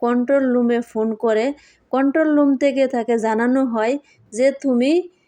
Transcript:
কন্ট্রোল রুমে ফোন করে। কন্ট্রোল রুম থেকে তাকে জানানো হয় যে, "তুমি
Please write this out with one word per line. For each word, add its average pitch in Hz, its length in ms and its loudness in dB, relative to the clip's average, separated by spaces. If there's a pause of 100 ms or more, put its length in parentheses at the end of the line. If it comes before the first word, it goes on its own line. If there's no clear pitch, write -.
কন্ট্রোল 247 540 0
রুমে 240 260 0
ফোন 220 340 -4
করে। 226 380 0 (380)
কন্ট্রোল 294 460 0
রুম 285 200 2
থেকে 269 300 0
তাকে 233 320 -2
জানানো 233 460 0
হয় 233 340 -2 (340)
যে, 254 200 2 (100)
"তুমি 285 460 0 (200)